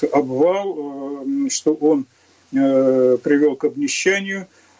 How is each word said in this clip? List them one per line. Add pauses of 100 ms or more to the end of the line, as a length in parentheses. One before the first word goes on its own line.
(120)
обвал,
э,
что
он, (460)
э,
привел
к
обнищанию. (340)